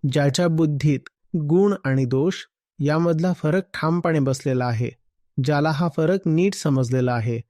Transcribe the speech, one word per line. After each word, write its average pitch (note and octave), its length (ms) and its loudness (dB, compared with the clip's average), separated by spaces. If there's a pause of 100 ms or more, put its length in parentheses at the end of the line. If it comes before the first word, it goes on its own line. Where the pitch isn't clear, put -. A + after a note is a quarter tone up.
(120)
ज्याच्या D3 360 2
बुद्धीत D3+ 520 2 (360)
गुण F3 380 2 (100)
आणि C3+ 200 0
दोष C3+ 300 0 (460)
यामधला E3 520 0
फरक E3 300 0 (120)
ठामपणे E3 460 0
बसलेला C3 460 -2
आहे, A#2 240 -2 (540)
ज्याला D3+ 260 2
हा D#3+ 260 0
फरक F3 300 0
नीट F3 280 2
समजलेला B2+ 580 0
आहे A#2 380 -2